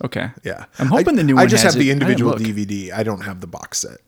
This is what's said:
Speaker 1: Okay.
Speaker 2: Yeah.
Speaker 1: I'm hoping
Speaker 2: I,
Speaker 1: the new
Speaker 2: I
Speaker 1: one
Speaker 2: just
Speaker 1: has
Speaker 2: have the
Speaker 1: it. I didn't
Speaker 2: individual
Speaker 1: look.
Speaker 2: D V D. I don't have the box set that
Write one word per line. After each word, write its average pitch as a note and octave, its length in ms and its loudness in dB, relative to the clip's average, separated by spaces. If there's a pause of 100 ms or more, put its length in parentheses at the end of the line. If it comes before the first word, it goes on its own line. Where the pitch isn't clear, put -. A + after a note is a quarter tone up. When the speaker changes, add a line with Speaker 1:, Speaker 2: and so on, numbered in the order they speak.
Speaker 1:
Okay. - 280 -6 (140)
Speaker 2:
Yeah. - 200 -10 (140)
Speaker 1:
I'm D3 80 0
hoping B3 280 2
Speaker 2:
I, - 20 2
Speaker 1:
the F3 80 2
new C#3 120 4
Speaker 2:
I C3 60 6
Speaker 1:
one G3 60 6
Speaker 2:
just - 160 4
Speaker 1:
has E3+ 100 4
Speaker 2:
have - 80 2
the C3+ 80 2
Speaker 1:
it. - 20 2
I - 20 2
didn't C#3+ 80 0
Speaker 2:
individual A#2+ 300 2
Speaker 1:
look. A2 100 -2
Speaker 2:
D A2 100 -2
V G#2 120 -4
D. G2 280 -8
I G#2+ 100 -4
don't G#2+ 200 -4
have F#2+ 180 -10
the F#2 80 -14
box - 320 -10
set - 100 -8
that - 180 -20